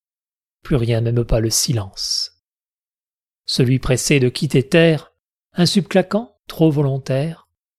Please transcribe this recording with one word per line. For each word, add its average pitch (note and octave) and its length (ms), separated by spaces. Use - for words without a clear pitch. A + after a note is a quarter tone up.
plus - 140
rien, A#2 260
même A#2 220
pas A2+ 160
le A2 100
silence. - 960
Celui B2+ 340
pressé C#3 400
de B2 100
quitter C3+ 380
terre, E3 460
un F3 120
subclaquant F#3+ 840
trop D#3+ 220
volontaire, C#3 800